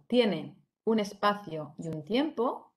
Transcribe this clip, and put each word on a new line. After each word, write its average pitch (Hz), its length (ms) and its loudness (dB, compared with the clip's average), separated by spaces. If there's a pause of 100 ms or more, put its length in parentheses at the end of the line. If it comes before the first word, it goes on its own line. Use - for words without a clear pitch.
Tiene 185 480 2 (280)
un 220 160 2
espacio 202 800 -2
y 165 120 -8
un 156 140 -6
tiempo 262 720 0